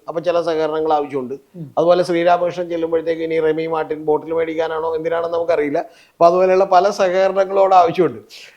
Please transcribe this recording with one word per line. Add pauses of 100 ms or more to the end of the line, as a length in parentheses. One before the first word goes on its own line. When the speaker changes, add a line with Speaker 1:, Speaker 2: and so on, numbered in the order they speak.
Speaker 1:
അപ്പൊ
ചില
സഹകരണങ്ങൾ
ആവശ്യമുണ്ട്.
Speaker 2:
ഉം.
Speaker 1:
അതുപോലെ
ശ്രീരാമകൃഷ്ണൻ
ചെല്ലുമ്പോഴത്തേക്ക്
ഇനി
റെമി
മാർട്ടിൻ
ബോട്ടിൽ
മേടിക്കാനാണോ
എന്തിനാണെന്ന്
നമുക്കറിയില്ല.
അപ്പൊ
അതുപോലെയുള്ള
പല
സഹകരണങ്ങളോട്
ആവശ്യമുണ്ട്. (380)